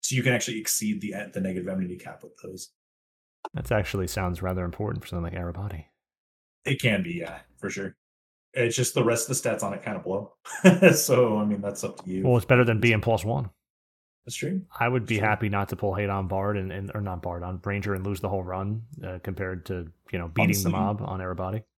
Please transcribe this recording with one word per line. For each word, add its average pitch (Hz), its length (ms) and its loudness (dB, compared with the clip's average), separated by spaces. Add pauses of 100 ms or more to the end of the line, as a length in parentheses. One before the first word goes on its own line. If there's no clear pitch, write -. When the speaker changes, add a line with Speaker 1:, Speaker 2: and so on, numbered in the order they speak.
Speaker 1:
So - 140 -2
you 123 80 2
can 127 100 4
actually 113 260 -2
exceed 107 420 -2
the, 101 120 -6 (200)
the 98 80 -4
negative 92 260 -4
enmity 92 300 -4
cap - 260 -16
with - 180 -20
those. 92 300 -14 (840)
Speaker 2:
That - 180 -6
actually 98 360 0
sounds 90 340 -4
rather 92 220 -2
important 87 400 -4
for - 60 -16
something 87 140 -4
like 85 100 -6
Arabati. 87 520 -6 (800)
Speaker 1:
It 135 160 0
can 104 220 2
be, 85 120 -6
yeah, 82 240 -8 (180)
for 101 120 -6
sure. 98 260 -8 (580)
It's 117 220 0
just 127 180 0
the 131 100 2
rest 113 260 2
of 131 120 0
the 120 80 0
stats 110 140 -2
on 98 100 -2
it 98 100 -10
kinda 104 160 -6
blow. 92 340 -6 (300)
<laughs> 180 300 10
So, 123 440 4
I 107 80 2
mean, 104 160 0
that's 101 220 -4
up 101 220 -8
to 92 40 -8
you. 92 160 -2
Speaker 2:
Well, 123 120 8
it's 110 80 2
better 123 180 8
than 113 160 4
being 113 220 6
plus 107 240 2
one. 117 240 -2 (760)
Speaker 1:
That's 123 120 -10
true. 190 240 -2 (180)
Speaker 2:
I 117 80 2
would 123 180 2
be 110 100 0
Speaker 1:
That's 101 80 2
true. 110 60 4
Speaker 2:
happy 107 200 2
not 101 200 0
to 104 60 -4
pull 98 180 -2
hate 101 160 0
on 98 180 -2
Bard 98 300 0
and, 95 140 -4
and, 98 240 -8
or 107 60 -2
not 90 200 -6
Bard, 87 220 -6
on 90 220 -6
Ranger 101 280 -2
and 95 120 -4
lose 101 160 -4
the 101 80 -2
whole 95 140 -2
run, 98 400 -4 (220)
uh, 90 160 -8
compared 92 460 -6
to, 85 240 -6 (200)
you 90 80 -4
know, 85 100 -4
beating 104 220 2
Speaker 1:
Honestly, 101 200 2
Speaker 2:
the 95 60 0
mob 98 240 0
on 95 180 -6
Arabati. 92 440 -4 (160)